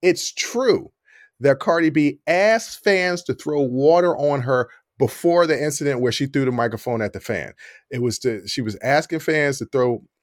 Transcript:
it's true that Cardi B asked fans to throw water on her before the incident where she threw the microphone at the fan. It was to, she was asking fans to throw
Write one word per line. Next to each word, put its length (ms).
it's 280
true 600
that 200
Cardi 300
B 380
asked 560
fans 400
to 100
throw 280
water 540
on 260
her 280
before 480
the 140
incident 400
where 100
she 160
threw 180
the 60
microphone 500
at 120
the 60
fan. 340
It 120
was 180
to, 280
she 140
was 220
asking 360
fans 400
to 60
throw 380